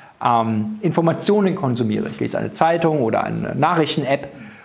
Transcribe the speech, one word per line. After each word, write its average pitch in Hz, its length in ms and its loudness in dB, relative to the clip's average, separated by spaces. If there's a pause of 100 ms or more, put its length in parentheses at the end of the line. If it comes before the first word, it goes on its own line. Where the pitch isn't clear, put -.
(240)
ähm, 113 580 0
Informationen 175 720 2
konsumiere, 110 540 -2
ich - 100 -12
lese - 180 -2
eine 110 140 -2
Zeitung 165 500 2
oder 113 220 2
eine - 320 -4
Nachrichten-App 143 720 0 (380)